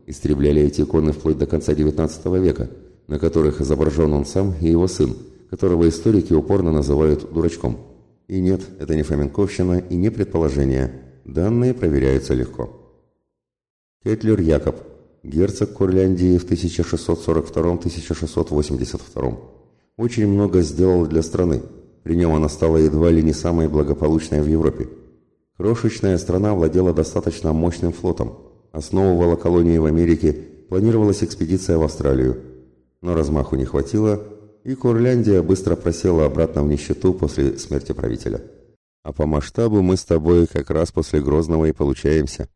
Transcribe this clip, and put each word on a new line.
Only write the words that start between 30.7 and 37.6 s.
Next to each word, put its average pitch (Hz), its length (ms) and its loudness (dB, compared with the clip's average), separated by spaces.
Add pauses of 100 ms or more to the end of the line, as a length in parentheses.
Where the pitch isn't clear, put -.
экспедиция 87 540 -2
в 80 40 2
Австралию. 65 600 0 (580)
Но 87 140 -4
размаху 73 420 0
не 65 80 -2
хватило, 104 580 -2 (420)
и 131 100 -6
Курляндия 117 680 2
быстро 85 340 0
просела 82 500 0
обратно 73 360 0
в 73 60 0
нищету 76 460 0
после 73 420 -2
смерти - 360 -6